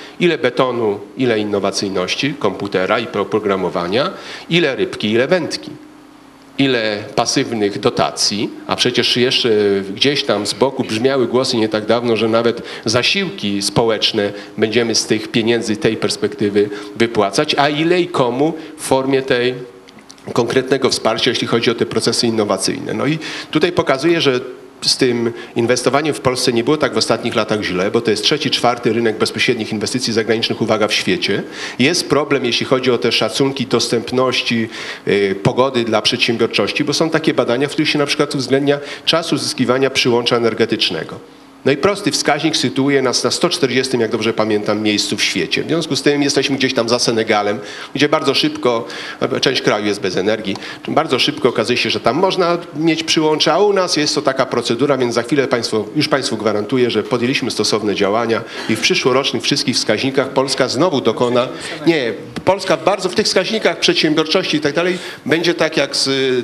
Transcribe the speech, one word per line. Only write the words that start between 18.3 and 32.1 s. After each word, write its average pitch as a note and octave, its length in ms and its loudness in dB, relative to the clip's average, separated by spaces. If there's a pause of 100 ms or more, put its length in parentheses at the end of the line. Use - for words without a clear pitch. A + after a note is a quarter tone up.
w - 40 -12
formie C3+ 400 2
tej B2+ 320 2 (760)
konkretnego B2+ 580 2
wsparcia, - 400 0
jeśli A#2 160 -2
chodzi A#2 240 2
o A2+ 40 2
te A2+ 120 0
procesy A#2 400 0
innowacyjne. G#2 680 0
No A2+ 120 -2
i D#3 120 0 (320)
tutaj F3 220 2
pokazuję, E3 480 2
że B2+ 200 2 (440)
z - 120 2
tym A#2 360 2 (240)
inwestowaniem B2+ 580 2
w - 60 -10
Polsce B2+ 320 0
nie A#2 120 2
było D3 120 2
tak B2+ 180 0
w - 20 2
ostatnich A2 380 0
latach G#2+ 280 0
źle, F#2 280 0
bo A#2 100 2
to A2+ 100 0
jest G2+ 140 0
trzeci, C#3 260 0
czwarty B2 420 0
rynek A2+ 260 0
bezpośrednich A2 540 0
inwestycji A2 400 -4
zagranicznych, A2 500 0
uwaga, G#2+ 260 0
w - 60 -2
świecie. - 480 0 (360)
Jest D3+ 300 2
problem, C#3 360 2